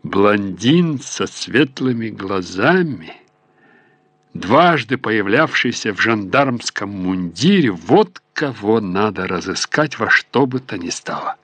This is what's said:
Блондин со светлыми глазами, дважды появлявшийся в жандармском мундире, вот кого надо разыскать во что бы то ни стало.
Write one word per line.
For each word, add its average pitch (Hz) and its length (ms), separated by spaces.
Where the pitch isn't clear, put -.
Блондин 104 960
со - 280
светлыми 131 800
глазами, 98 1040
дважды 131 640
появлявшийся 113 960
в 87 60
жандармском 113 880
мундире, 95 840
вот 98 500
кого 110 460
надо 95 480
разыскать 92 720
во 107 100
что - 360
бы 127 140
то 131 180
ни - 120
стало. - 540